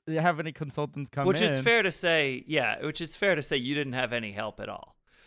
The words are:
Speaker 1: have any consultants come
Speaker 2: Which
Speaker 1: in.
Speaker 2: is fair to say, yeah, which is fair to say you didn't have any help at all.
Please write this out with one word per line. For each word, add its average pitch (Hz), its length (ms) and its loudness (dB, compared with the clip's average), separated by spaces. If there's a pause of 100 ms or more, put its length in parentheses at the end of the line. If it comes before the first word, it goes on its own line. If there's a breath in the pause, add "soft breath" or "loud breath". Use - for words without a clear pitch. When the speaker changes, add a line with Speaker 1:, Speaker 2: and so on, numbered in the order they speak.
Speaker 1:
have 160 320 2
any 156 100 -6
consultants 143 580 -6
come 139 160 -2
Speaker 2:
Which 185 160 4
Speaker 1:
in. 190 80 4
Speaker 2:
is 135 120 2
fair 233 220 4
to 185 80 0
say, 151 540 0
yeah, 127 380 0
which 151 160 -4
is 160 160 -6
fair 196 200 2
to 151 60 0
say 143 140 -2
you 131 200 -2
didn't 143 180 -2
have 127 180 0
any 113 220 -4
help 104 260 -6
at 101 80 -10
all. - 300 -12 (300 soft breath)